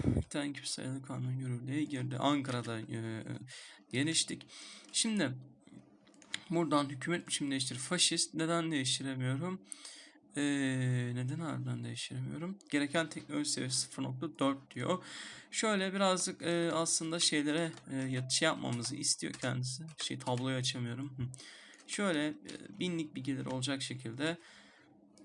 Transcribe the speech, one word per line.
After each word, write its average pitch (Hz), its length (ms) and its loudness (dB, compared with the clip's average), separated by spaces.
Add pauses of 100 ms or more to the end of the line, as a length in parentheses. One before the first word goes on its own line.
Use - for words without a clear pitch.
Bir - 180 4
tane 143 260 -2
gibi 131 180 -6
sayılı 135 360 -4
kanun 127 300 -2
yürürlüğe 131 520 -2
girdi. 127 320 -2
Ankara'da, 123 640 2
e, 113 440 -4 (680)
geliştik. 151 540 0 (460)
Şimdi 202 400 2 (1160)
buradan 147 380 4
hükümet 143 400 0
biçimi 143 220 0
değiştir. 131 260 0
Faşist. 170 580 2
Neden 165 360 2
değiştiremiyorum? 135 880 0 (760)
Ee, 143 60 2 (720)
neden 127 260 0
harbiden 127 440 -2
değiştiremiyorum? 131 760 -6 (120)
Gereken 147 380 2
teknoloji 147 420 -4
seviyesi 131 260 0
sıfır - 260 -2
nokta 131 360 -4
dört 135 360 0
diyor. 165 300 0 (460)
Şöyle 190 440 2
birazcık, 185 480 2
e, 170 300 4
aslında 165 460 2
şeylere, 156 540 4 (200)
e, 135 40 0
yat-, 131 360 0
şey - 140 4
yapmamızı 123 500 0
istiyor - 360 -2
kendisi. 127 500 -2 (200)
Şey, 131 160 -4
tabloyu 127 380 0
açamıyorum. 127 600 -2
Hı. 131 60 -2 (640)
Şöyle, 170 400 2
e, 151 80 -2 (440)
binlik 165 360 0
bir 131 100 -6
gelir 131 220 -2
olacak 131 360 -2
şekilde. 131 560 -2 (880)